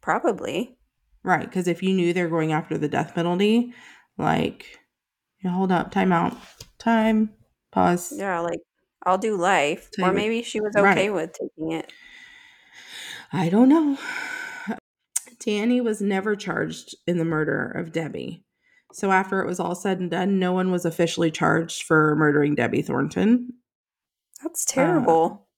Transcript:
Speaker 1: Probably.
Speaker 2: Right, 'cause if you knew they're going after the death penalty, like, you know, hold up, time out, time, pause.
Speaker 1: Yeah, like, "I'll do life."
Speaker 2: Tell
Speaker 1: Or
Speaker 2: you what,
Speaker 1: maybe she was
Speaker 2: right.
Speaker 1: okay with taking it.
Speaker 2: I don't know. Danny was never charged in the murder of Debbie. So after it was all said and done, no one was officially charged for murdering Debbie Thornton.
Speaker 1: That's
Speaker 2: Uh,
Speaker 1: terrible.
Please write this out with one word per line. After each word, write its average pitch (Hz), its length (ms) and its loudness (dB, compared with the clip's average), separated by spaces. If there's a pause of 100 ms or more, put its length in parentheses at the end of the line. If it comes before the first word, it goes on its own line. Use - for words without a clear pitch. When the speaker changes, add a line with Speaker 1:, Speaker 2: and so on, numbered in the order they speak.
Speaker 1:
Probably. 208 760 -2 (440)
Speaker 2:
Right, 170 300 0
'cause 180 160 0
if 170 140 -2
you 190 100 0
knew 175 200 2
they're 175 160 0
going 160 240 0
after 160 260 -2
the 151 100 -2
death 151 260 -2
penalty, 202 580 2 (460)
like, - 600 -4 (640)
you 185 100 -4
know, 180 60 -2
hold 190 140 0
up, 175 220 0
time 190 200 2
out, 170 240 0 (420)
time, 220 540 2 (380)
pause. 175 460 0
Speaker 1:
Yeah, 190 240 -4
like, 170 200 -4 (440)
"I'll 185 140 2
do 214 180 -2
life." 170 560 0
Speaker 2:
Tell 185 140 -2
Speaker 1:
Or - 20 4
Speaker 2:
you 185 60 2
what, 202 80 0
Speaker 1:
maybe 226 200 -2
she 226 180 -6
was 214 140 -4
Speaker 2:
right. 202 240 4
Speaker 1:
okay 196 120 0
with 175 240 -4
taking 156 380 -8
it. - 200 -8 (1400)
Speaker 2:
I 170 160 0
don't 226 200 6
know. 294 300 4 (1400)
Danny 226 420 0
was 214 200 -2
never 202 360 0
charged 165 600 -6 (100)
in 175 120 0
the 165 60 0
murder 156 460 0
of 160 220 -8
Debbie. 160 520 -8 (480)
So 196 180 -2
after 190 300 2
it - 60 -2
was 180 120 -6
all 175 160 -2
said 185 260 -4
and 180 100 -6
done, 190 280 0
no 180 140 0
one 185 180 0
was 180 140 -2
officially 165 460 0
charged 160 520 0
for 156 320 4
murdering 147 400 4
Debbie 123 280 0
Thornton. 180 680 0 (920)
Speaker 1:
That's - 280 -6
Speaker 2:
Uh, - 20 -6
Speaker 1:
terrible. 262 840 2